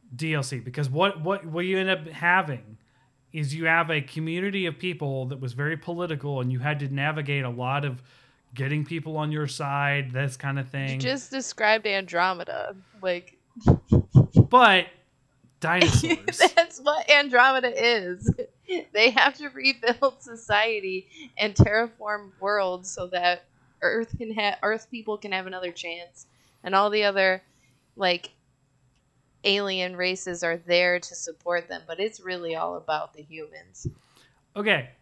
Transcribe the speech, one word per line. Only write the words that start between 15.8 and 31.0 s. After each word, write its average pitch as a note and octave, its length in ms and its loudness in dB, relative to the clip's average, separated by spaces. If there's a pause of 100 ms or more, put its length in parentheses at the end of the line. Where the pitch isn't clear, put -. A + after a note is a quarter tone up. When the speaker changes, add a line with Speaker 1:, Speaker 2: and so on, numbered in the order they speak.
Speaker 2:
That's E4+ 240 2
what D4 300 -2
Andromeda C4 680 4
is. G#3+ 640 0
<laughs> - 40 -6 (480)
They A3+ 200 6
have C4+ 260 4
to D4 100 -14
rebuild C4 760 0
society G#3+ 840 -2 (300)
and G#3 180 -2
terraform G#3+ 760 2 (100)
worlds F#3+ 500 -2
so F3+ 160 -10
that F3 380 -2 (360)
Earth A3+ 360 -2
can A3 160 -8
ha-, G#3 280 -2
Earth G#3+ 300 -2
people A3 260 -8
can G#3 140 -10
have F#3+ 160 -6
another F#3 240 -8
chance, F3 540 -14 (400)
and F#3 100 -2
all G3+ 140 6
the G#3 160 2
other, F#3+ 360 2 (540)
like, F3+ 360 -2 (1160)
alien F#3+ 480 -2
races F3+ 480 -4
are E3+ 140 -2
there F3 420 2
to F3 160 -14